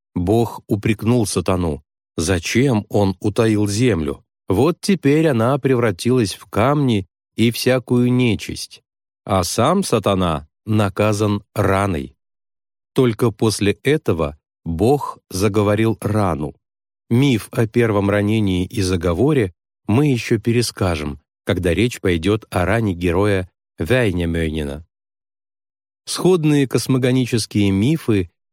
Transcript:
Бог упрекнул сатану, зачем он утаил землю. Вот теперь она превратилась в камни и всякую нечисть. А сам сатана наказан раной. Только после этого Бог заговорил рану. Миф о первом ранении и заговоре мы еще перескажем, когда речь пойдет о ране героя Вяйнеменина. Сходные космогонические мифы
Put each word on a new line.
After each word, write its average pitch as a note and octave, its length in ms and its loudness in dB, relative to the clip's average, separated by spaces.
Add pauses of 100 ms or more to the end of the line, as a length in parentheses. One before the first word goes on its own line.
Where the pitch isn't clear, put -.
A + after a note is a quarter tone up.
(160)
Бог G#2 520 0
упрекнул A2 600 0
сатану, F2 560 -2 (340)
зачем G#2 720 0
он G2 300 0
утаил G#2+ 480 0
землю. G2+ 580 -2 (220)
Вот B2+ 340 2
теперь D#3+ 460 2
она B2 300 2
превратилась A#2+ 760 0
в - 120 -18
камни B2 600 0 (280)
и A2+ 160 2
всякую B2 600 0
нечисть. - 720 -2 (420)
А F#2+ 180 0
сам D#3+ 400 0
сатана F#2 640 0 (180)
наказан G#2 760 0 (100)
раной. F#2+ 640 -2 (760)
Только A#2+ 380 2
после G2+ 420 0 (100)
этого E2 540 0 (260)
Бог G#2 560 0 (100)
заговорил G#2 720 0
рану. E2+ 540 -2 (540)
Миф B2 420 2
о A#2 160 0
первом G#2+ 420 2
ранении G2+ 560 0
и - 160 -6
заговоре F#2 720 0 (340)
мы C#3 200 2
еще A#2+ 320 0
перескажем, F2+ 800 -2 (240)
когда F2+ 300 -2
речь A2 280 -2
пойдет F#2 480 0
о F2+ 160 -2
ране G#2 280 0
героя F2+ 560 -2 (280)
Вяйнеменина. E2 1080 -2 (1200)
Сходные D3+ 600 2
космогонические B2 1040 0
мифы G#2 580 0 (240)